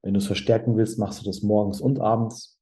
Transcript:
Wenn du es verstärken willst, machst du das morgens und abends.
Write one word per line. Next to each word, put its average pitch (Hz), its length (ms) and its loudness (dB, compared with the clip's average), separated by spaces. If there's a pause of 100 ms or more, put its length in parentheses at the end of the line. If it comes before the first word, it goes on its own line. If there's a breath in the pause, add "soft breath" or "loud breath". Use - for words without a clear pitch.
Wenn 98 120 -2
du 101 40 4
es 98 80 0
verstärken 113 500 2
willst, 110 220 0
machst 101 220 -4
du - 40 -16
das 95 180 -6
morgens 104 380 2
und 131 200 0
abends. 113 600 -2